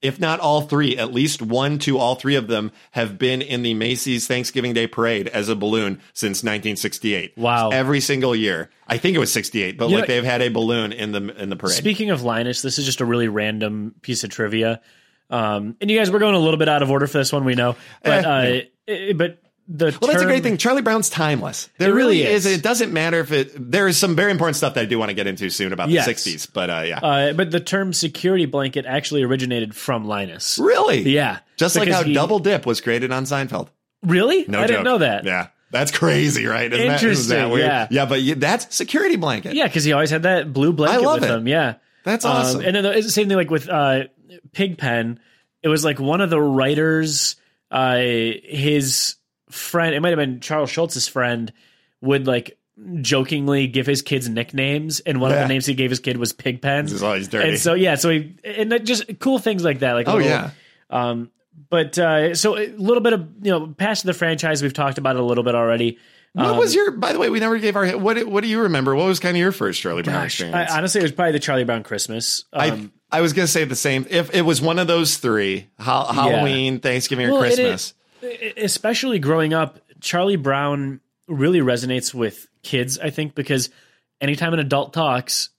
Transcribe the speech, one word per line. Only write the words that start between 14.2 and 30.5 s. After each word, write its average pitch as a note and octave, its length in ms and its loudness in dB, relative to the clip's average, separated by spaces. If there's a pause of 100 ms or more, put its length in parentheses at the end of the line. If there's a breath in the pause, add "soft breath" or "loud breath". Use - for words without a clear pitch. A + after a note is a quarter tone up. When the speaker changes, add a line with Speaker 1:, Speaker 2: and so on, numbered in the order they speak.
Speaker 2:
of G#2 60 -8
trivia. A2+ 500 -2 (500 soft breath)
Um, G#2+ 500 -2
and G#3 100 -2
you G#3+ 80 4
guys, G#3 120 2
we're G3+ 100 2
going G#3 160 4
a - 20 4
little D#3+ 200 2
bit D#3 120 2
out D3 120 2
of C3+ 80 0
order C#3 160 2
for C#3+ 120 -2
this C3+ 140 0
one, C#3+ 120 0
we B2+ 100 2
know. B2 220 2 (260 loud breath)
But, D3 220 2
Speaker 1:
Eh, D#3+ 40 0
Speaker 2:
uh, C#3 140 2 (440)
Speaker 1:
yeah. G#3+ 80 -4
Speaker 2:
eh, G3 200 -4
but E3 280 -2 (280)
the D#3 300 0
Speaker 1:
Well, B3+ 100 2
that's F3+ 120 4
a - 20 4
great F#3 120 4
Speaker 2:
term - 80 0
Speaker 1:
thing. A3+ 120 0
Charlie B3+ 240 2
Brown's A3 300 0
timeless. D3+ 640 -2
There F#3 140 2
Speaker 2:
It - 20 4
really A3+ 280 4
Speaker 1:
really C3+ 120 2
is. G3 140 2
Speaker 2:
is. F#3+ 100 2
Speaker 1:
It D#3 60 -4
doesn't A3+ 280 0
matter E3 300 0
if D3 100 -4
it, C#3 220 0 (180)
there G3 160 4
is F3 120 2
some F3+ 180 2
very G3 140 4
important E3 260 0
stuff D3 160 0
that C3 80 0
I A2+ 60 2
do A#2 120 0
wanna G#2+ 140 0
get G2 140 -2
into F#2+ 240 -4
soon F#2+ 240 -4
about F2 160 -2
Speaker 2:
Yes. A#2 160 4
Speaker 1:
the - 80 0
sixties, E2 320 -8
but, F2+ 240 -4
uh, E2 160 -4
yeah. E2 140 -6
Speaker 2:
Uh, C#3+ 340 2
but E3+ 160 -2
the E3 100 0
term F#3+ 320 -4
security F3 540 -2
blanket C3+ 400 -4
actually C#3+ 360 -2
originated B2 540 -2
from A#2 300 -4
Linus. G2+ 520 -6